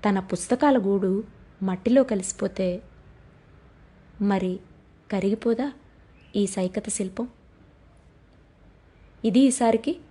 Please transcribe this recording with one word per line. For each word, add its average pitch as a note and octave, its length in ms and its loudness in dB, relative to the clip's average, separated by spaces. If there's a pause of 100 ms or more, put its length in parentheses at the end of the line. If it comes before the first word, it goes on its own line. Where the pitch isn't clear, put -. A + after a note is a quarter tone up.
తన G3 100 2
పుస్తకాల B3 580 0
గూడు G3 460 0 (400)
మట్టిలో G#3 400 2
కలిసిపోతే F#3+ 800 -4 (1400)
మరి F#3+ 380 0 (520)
కరిగిపోదా A3+ 640 -2 (640)
ఈ G3+ 120 2
సైకత F#3+ 420 -4
శిల్పం? G3+ 380 -6 (2000)
ఇది A3+ 140 4
ఈసారికి. A#3+ 600 2 (120)